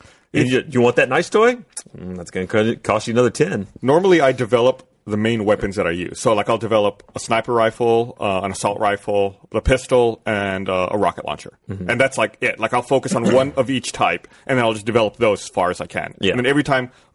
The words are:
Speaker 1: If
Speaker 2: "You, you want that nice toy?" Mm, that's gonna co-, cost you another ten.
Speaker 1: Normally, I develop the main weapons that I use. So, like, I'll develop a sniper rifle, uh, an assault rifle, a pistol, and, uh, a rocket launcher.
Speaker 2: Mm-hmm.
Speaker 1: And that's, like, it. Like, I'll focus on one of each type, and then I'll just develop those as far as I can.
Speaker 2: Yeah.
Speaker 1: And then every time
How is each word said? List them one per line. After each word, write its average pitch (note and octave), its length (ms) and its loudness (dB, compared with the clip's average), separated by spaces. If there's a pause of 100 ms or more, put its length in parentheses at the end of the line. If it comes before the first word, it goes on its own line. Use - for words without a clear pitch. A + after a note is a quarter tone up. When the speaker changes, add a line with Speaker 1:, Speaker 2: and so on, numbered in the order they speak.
(340)
Speaker 1:
If D3 160 2
Speaker 2:
"You, B2+ 200 2
you A#2+ 120 2
want A#2+ 140 4
that C3 140 4
nice D#3 200 0
toy?" A#3 280 4 (400)
Mm, F2+ 180 -12
that's - 160 -14
gonna F#2 160 -6
co-, A2 300 2
cost G#2+ 300 -2
you A#2 60 -4
another A#2+ 160 4
ten. C#3+ 380 -2 (140)
Speaker 1:
Normally, E3 400 4
I C3 100 6
develop B2 560 0 (200)
the G#2 100 -2
main A2 280 0
weapons G2+ 320 0
that F2+ 100 0
I E2+ 40 0
use. F2 280 -6
So, A#2 140 2
like, G#2 140 0
I'll A#2 120 0
develop G#2 420 0 (140)
a - 40 -8
sniper A2+ 340 -2
rifle, A#2 680 0
uh, F#2+ 240 -2
an G2 80 -4
assault G#2 280 -4
rifle, G2+ 560 0 (160)
a A2 80 -2
pistol, B2 680 0
and, G2 420 -4
uh, F#2 220 0
a G#2+ 60 -2
rocket F#2 280 -2
launcher. - 320 -12 (100)
Speaker 2:
Mm-hmm. F#2+ 220 -8
Speaker 1:
And A#2+ 100 0
that's, C3+ 200 0
like, - 200 -2
it. A#2+ 200 -4
Like, A2 160 -2
I'll B2+ 80 0
focus C3+ 320 0
on A#2 80 0 (100)
one C3+ 240 0
of C3 140 -2
each B2+ 220 -4
type, F2 340 -2 (180)
and C3 140 0
then A#2+ 40 2
I'll A2+ 120 2
just G#2 100 -10
develop A2 320 -2
those G#2 240 2
as - 80 -14
far F2+ 220 0
as F2 100 -8
I - 60 -8
can. - 340 -8
Speaker 2:
Yeah. G2 120 2
Speaker 1:
And B2 60 -2
then B2 60 -2
every C#3 180 2
time B2+ 280 -2 (240)